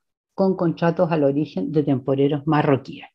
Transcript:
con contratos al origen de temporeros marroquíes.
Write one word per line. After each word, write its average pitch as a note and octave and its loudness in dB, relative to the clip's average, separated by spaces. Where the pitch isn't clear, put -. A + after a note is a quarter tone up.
con F#3+ 0
contratos E3+ 0
al D#3 2
origen C#3+ -2
de D#3 2
temporeros C#3 0
marroquíes. D3+ 0